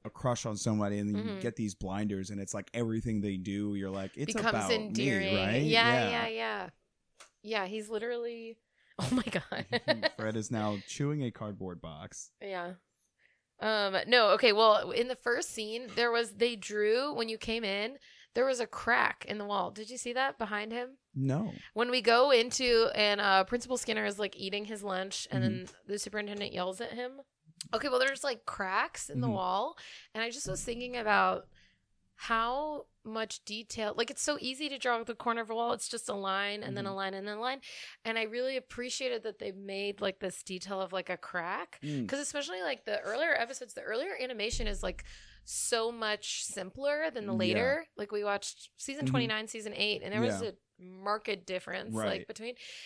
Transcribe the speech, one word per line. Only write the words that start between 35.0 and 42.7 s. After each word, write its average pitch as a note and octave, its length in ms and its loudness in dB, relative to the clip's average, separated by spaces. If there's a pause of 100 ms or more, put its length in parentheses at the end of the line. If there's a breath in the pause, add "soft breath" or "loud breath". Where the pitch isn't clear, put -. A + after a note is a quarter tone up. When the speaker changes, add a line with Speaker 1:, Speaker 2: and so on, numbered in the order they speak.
Speaker 2:
the A3+ 120 -6
corner A#3 260 -2
of A3 80 -4
a A3+ 60 -4
wall. A#3 180 2
It's A#3 160 -2
just A#3 220 -6
a G#3+ 40 -2
line G3 480 -2
and G3+ 140 -6
then G3+ 80 -2
a G3 60 -4
Speaker 1:
Mm-hmm. G3 60 -6
Speaker 2:
line G3 180 -2
and G3 120 -6
then G#3 120 -6
a - 20 -6
line. B3+ 200 -2 (440 loud breath)
And A3+ 140 0
I A3+ 60 2
really B3 340 -2
appreciated B3 640 -4
that G#3+ 160 -6
they - 140 -6
made, G3 500 -4
like, G3 180 -2
this F#3 220 -6
detail F#3+ 400 -6
of, F3 100 -6
like, F#3 160 -4
a F#3 80 -2
crack. F#3 680 -6
Speaker 1:
Mm. G#3+ 240 -2
Speaker 2:
'Cause C4+ 140 -2
especially, D#4 400 -4
like, D4+ 240 -4